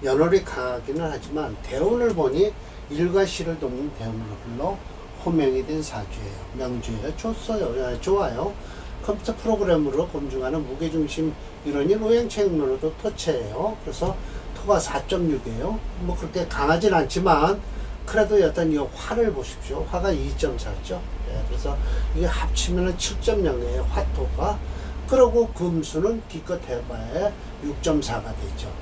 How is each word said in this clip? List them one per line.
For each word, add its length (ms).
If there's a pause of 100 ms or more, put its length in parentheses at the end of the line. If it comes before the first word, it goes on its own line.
연월이 400
강하기는 640
하지만 520
대운을 520
보니 380 (380)
일과 340
시를 340
돕는 400
대운으로 260 (200)
흘러 320 (480)
호명이 420
된 160
사주예요. 500 (220)
명주에 640
좋았어요. 760
예, 80
좋아요. 520 (520)
컴퓨터 320
프로그램으로 720
검증하는 580
무게중심 680 (320)
이론이 320
노행체육론으로도 1040
토체예요. 800
그래서 320 (400)
토가 240
사점육이에요. 1000 (220)
뭐 160
그렇게 320
강하진 440
않지만 680 (440)
그래도 360
여튼 320
이 40
화를 560
보십시오. 560
화가 220
이점사죠. 880 (300)
예, 180
그래서 280 (400)
이게 100
합치면은 720
칠점영이에요. 840
화토가. 760 (500)
그리고 400
금수는 800
기껏 380
해봐야 640 (340)
육 180
점 200
사가 320
되죠. 360 (120)